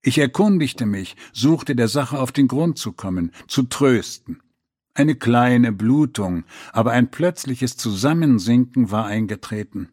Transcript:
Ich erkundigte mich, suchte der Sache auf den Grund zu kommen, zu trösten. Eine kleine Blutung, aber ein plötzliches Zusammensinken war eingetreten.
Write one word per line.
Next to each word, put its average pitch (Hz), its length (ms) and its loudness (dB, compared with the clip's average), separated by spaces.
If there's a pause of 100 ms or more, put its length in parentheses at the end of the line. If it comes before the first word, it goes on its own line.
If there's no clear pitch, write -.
Ich - 180 0
erkundigte 156 680 0
mich, 98 280 -6 (180)
suchte 147 440 0
der 120 100 2
Sache 139 320 -2
auf 131 140 -4
den 139 160 4
Grund 151 300 -2
zu 110 120 -10
kommen, 90 400 -6 (160)
zu - 160 -2
trösten. - 800 -2 (520)
Eine 147 200 2
kleine 120 580 2
Blutung, 104 720 0 (280)
aber 113 180 0
ein 120 200 2
plötzliches 135 680 -4
Zusammensinken 123 1120 2
war 107 160 -2
eingetreten. 104 880 -8